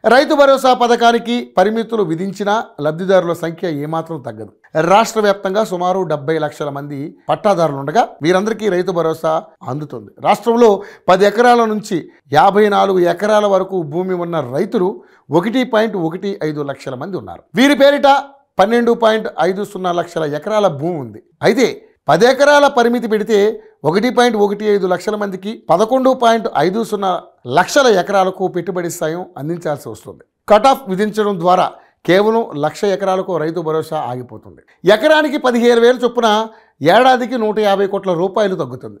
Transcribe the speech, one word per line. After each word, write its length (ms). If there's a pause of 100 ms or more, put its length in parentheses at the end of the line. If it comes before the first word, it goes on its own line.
రైతు 260
భరోసా 400
పథకానికి 840
పరిమితులు 460
విధించినా 600 (180)
లబ్ధిదారుల 520
సంఖ్య 360
ఏమాత్రం 520
తగ్గదు. 300 (300)
రాష్ట్ర 380
వ్యాప్తంగా 440
సుమారు 380
డెబ్బై 360
లక్షల 320
మంది 480 (120)
పట్టాదారులు 480
ఉండగా, 320 (120)
వీరందరికీ 480
రైతు 220
భరోసా 520 (240)
అందుతుంది. 520
రాష్ట్రంలో 640 (280)
పది 160
ఎకరాల 400
నుంచి 440 (240)
యాభై 360
నాలుగు 300
ఎకరాల 460
వరకు 360
భూమి 320
ఉన్న 260
రైతులు 640 (280)
ఒకటి 320
పాయింట్ 320
ఒకటి 480
ఐదు 180
లక్షల 340
మంది 220
ఉన్నారు. 260 (120)
వీరి 200
పేరిట 460 (380)
పన్నెండు 320
పాయింట్ 360 (140)
ఐదు 220
సున్నా 280
లక్షల 320
ఎకరాల 440
భూమి 320
ఉంది. 240 (180)
అయితే, 440 (220)
పది 180
ఎకరాల 420
పరిమితి 400
పెడితే, 560 (200)
ఒకటి 260
పాయింట్ 280
ఒకటి 280
ఐదు 220
లక్షల 280
మందికి 540
పదకొండు 440
పాయింట్ 340 (100)
ఐదు 260
సున్నా 380 (260)
లక్షల 400
ఎకరాలకు 600
పెట్టుబడి 420
సాయం 360 (120)
అందించాల్సి 520
వస్తుంది. 300 (300)
కట్ 180
ఆఫ్ 220
విధించడం 500
ద్వారా 320 (340)
కేవలం 560
లక్ష 220
ఎకరాలకు 540
రైతు 220
భరోసా 380
ఆగిపోతుంది. 960
ఎకరానికి 440
పదిహేను 440
వేలు 160
చొప్పున 500 (340)
ఏడాదికి 560
నూట 220
యాభై 280
కోట్ల 260
రూపాయలు 420
తగ్గుతుంది. 460